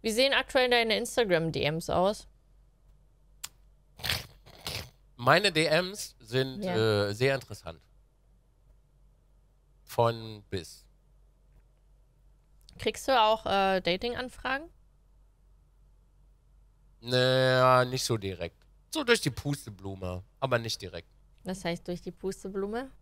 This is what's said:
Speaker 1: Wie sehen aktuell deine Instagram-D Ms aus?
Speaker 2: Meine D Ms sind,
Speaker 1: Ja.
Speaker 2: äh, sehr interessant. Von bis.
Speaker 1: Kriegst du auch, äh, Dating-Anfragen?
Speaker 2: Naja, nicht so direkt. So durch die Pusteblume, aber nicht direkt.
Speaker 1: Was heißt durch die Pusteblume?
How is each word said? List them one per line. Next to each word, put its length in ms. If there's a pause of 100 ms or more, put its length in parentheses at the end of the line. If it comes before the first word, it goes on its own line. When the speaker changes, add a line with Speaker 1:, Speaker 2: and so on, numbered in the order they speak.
Speaker 1:
Wie 100
sehen 220
aktuell 360
deine 280
Instagram-D 640
Ms 260
aus? 380 (3000)
Speaker 2:
Meine 340
D 140
Ms 540
sind, 440
Speaker 1:
Ja. 460
Speaker 2:
äh, 40
sehr 220
interessant. 460 (2000)
Von 640
bis. 340 (1900)
Speaker 1:
Kriegst 300
du 100
auch, 280
äh, 340
Dating-Anfragen? 920 (2250)
Speaker 2:
Naja, 840
nicht 180
so 140
direkt. 400 (360)
So 100
durch 180
die 80
Pusteblume, 960 (160)
aber 200
nicht 220
direkt. 260 (360)
Speaker 1:
Was 200
heißt 240
durch 140
die 100
Pusteblume? 800 (100)